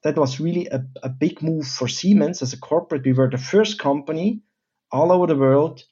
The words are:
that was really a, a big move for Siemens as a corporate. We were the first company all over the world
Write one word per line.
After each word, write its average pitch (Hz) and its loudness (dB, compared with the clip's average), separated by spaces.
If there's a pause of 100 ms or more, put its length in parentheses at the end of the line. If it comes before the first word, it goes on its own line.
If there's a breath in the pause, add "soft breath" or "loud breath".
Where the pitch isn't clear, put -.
that 151 0
was 135 0
really 170 -2
a, 131 -6 (180)
a 131 -6
big 131 -2
move 156 -2
for 127 -6
Siemens 180 2
as 127 -6
a 135 -12
corporate. 156 -4
We 131 4
were 131 2
the 131 -4
first 202 0
company 160 -2 (480)
all 151 2
over 180 2
the 160 2
world 135 2